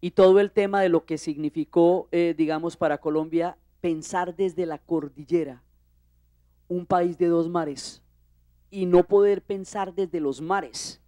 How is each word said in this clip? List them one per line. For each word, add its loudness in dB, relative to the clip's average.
Y -6
todo 8
el 0
tema 0
de 4
lo 2
que -6
significó, 0
eh, 0
digamos, -2
para -2
Colombia -4
pensar -4
desde -4
la -8
cordillera, -6
un -6
país 0
de 0
dos 2
mares, -8
y -6
no 6
poder 2
pensar -8
desde -6
los -4
mares -6